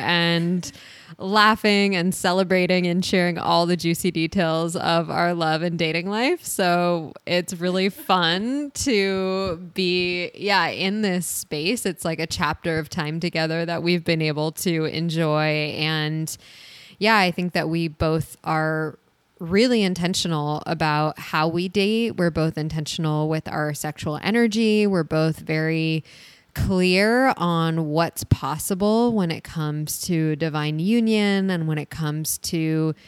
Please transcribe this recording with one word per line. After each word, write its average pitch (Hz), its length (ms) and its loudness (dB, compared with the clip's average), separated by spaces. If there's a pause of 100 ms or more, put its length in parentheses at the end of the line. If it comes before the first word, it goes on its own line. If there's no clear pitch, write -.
and 170 680 2 (460)
laughing 202 800 4
and 175 180 0
celebrating 180 720 2
and 180 180 2
sharing 175 360 0
all 170 260 2
the 175 120 2
juicy 165 340 0
details 165 640 0
of 165 340 0
our 170 240 0
love 160 300 0
and 170 160 -2
dating 165 280 0
life. 247 380 -2
So 175 680 0 (120)
it's 175 300 -2
really 185 340 0
fun 196 840 0
to 190 840 0 (160)
be, 180 600 0
yeah, 185 320 2
in 190 340 -2
this 180 240 0
space. 175 600 -4
It's 175 180 -4
like 160 140 -4
a 160 80 -4
chapter 160 500 -2
of 151 100 -4
time 156 320 -6
together 165 460 -2
that 170 160 -4
we've 170 220 0
been 165 180 0
able 156 300 -2
to 160 340 -2
enjoy. 156 920 0
And 156 600 -2 (600)
yeah, 214 200 4
I 185 140 4
think 180 220 -4
that 160 140 0
we 165 200 -2
both 160 560 -2
are 156 520 -2 (440)
really 208 420 2
intentional 175 840 0
about 156 500 0
how 160 300 0
we 175 200 -2
date. 214 440 2
We're 170 180 0
both 160 300 -2
intentional 156 680 -2
with 156 200 -4
our 151 260 -4
sexual 151 480 -6
energy. 214 640 2
We're 190 180 2
both 156 360 0
very 160 640 -2 (500)
clear 196 840 4
on 165 500 0
what's 156 380 -2
possible 208 880 0
when 180 180 0
it - 120 -8
comes 151 580 -6
to 160 340 0
divine 151 420 -2
union 202 720 2
and 165 180 0
when 156 120 0
it 147 100 -8
comes 151 480 -4
to 160 560 0 (140)